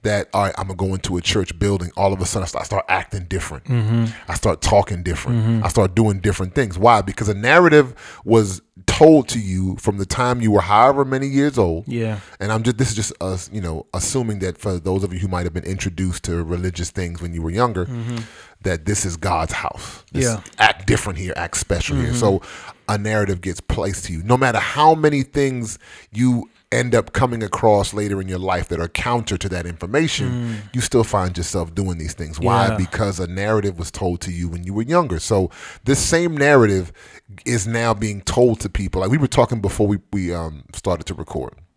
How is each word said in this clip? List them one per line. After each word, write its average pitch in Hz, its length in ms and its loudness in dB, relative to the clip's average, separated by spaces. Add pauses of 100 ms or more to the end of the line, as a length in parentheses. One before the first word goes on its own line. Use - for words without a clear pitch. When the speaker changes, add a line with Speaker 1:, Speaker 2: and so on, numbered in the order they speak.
Speaker 1:
that, 104 300 0
"All 101 100 2
right, 98 140 -2
I'm 98 100 -6
gonna 92 100 -8
go 95 160 -2
into 92 220 -4
a 87 60 -2
church 92 360 -2
building." 95 380 0
All 98 160 2
of 95 100 -4
a 90 40 -2
sudden, 92 180 -4
I 90 40 -6
start, - 160 -6
I - 20 -8
start 98 240 -4
acting 92 400 -2
different. 90 360 -6
Speaker 2:
Mm-hmm. 117 400 0 (220)
Speaker 1:
I 95 80 -6
start 90 260 0
talking 101 400 2
different. 90 380 -2
Speaker 2:
Mm-hmm. 110 260 2
Speaker 1:
I 101 40 2
start 95 260 2
doing 104 240 2
different 92 360 -2
things. 104 220 0
Why? 110 240 6
Because 98 280 -4
a 107 40 0
narrative 143 640 6 (300)
was 101 360 4 (240)
told 156 440 8
to 117 100 -2
you 95 380 -2
from 101 200 -2
the 98 80 -2
time 123 360 0
you 110 100 4
were 101 100 6
however 123 440 6
many 131 220 -2
years 139 300 2
old. 90 300 0
Speaker 2:
Yeah. 113 320 -4 (200)
Speaker 1:
And 101 120 -4
I'm 110 120 0
just, 117 140 0
this 123 120 0
is 104 60 -4
just 104 260 -4
us, 92 320 -6
you 107 80 -6
know, 80 320 -6
assuming 110 460 -2
that 92 180 -4
for 95 200 -4
those 95 280 -2
of 90 80 -6
you 92 60 -6
who 95 100 -2
might 90 160 -2
have 82 80 -4
been 85 100 -6
introduced 92 640 -4
to 85 180 -2
religious 87 480 -4
things 85 300 -6
when 85 120 -8
you 82 80 -6
were 80 80 -4
younger, 98 360 0
Speaker 2:
Mm-hmm. 120 320 -8 (460)
Speaker 1:
that 87 220 -4
this 98 200 -2
is 87 120 -6
God's 82 360 -2
house. - 580 -10
This 135 140 0
Speaker 2:
Yeah. 110 160 -2 (180)
Speaker 1:
act 104 260 4
different 104 340 0
here, 90 160 -6
act - 220 -6
special - 380 -2
here. 127 120 0
Speaker 2:
Mm-hmm. 120 100 -2
Speaker 1:
So 101 240 2 (480)
a 104 80 0
narrative 101 440 0
gets 90 200 -6
placed - 440 -4
to 92 80 -6
you. 80 100 -6
No 117 140 4
matter 123 220 2
how 156 360 4
many 151 280 2
things 131 560 -2 (320)
you 120 380 0 (220)
end 120 240 0
up - 180 2
coming 120 300 0
across 101 500 2
later 101 260 -2
in 95 80 -6
your 92 120 -6
life 90 300 -2
that 85 100 -4
are 85 80 -4
counter 117 500 -2
to 98 100 -6
that 87 200 -6
information, 127 640 -2
Speaker 2:
Mm. 120 260 -4 (180)
Speaker 1:
you 123 80 -2
still 117 220 2
find 92 340 -2
yourself 85 380 -4
doing 92 240 -2
these 80 160 -8
things. 80 240 -10
Why? 98 300 2
Speaker 2:
Yeah. 110 80 -2
Speaker 1:
Because 98 420 -2
a 90 80 -4
narrative 101 500 -2
was 82 140 -8
told 87 300 -4
to 92 100 -8
you 87 160 -4
when 85 160 -8
you 95 100 -8
were 107 80 -2
younger. 139 380 0
So 95 320 0 (340)
this 135 140 2
same 170 360 0
narrative 117 560 6 (540)
is 113 220 0
now 117 260 0
being 104 280 -4
told 123 400 2
to 104 80 -4
people. 92 320 -2
Like 92 100 0
we 151 80 2
were 139 80 2
talking 120 340 2
before 101 260 0
we, 101 120 0 (120)
we, 90 220 -2
um, 80 300 -8 (100)
started 87 340 -4
to - 60 -8
record 73 400 -8 (240)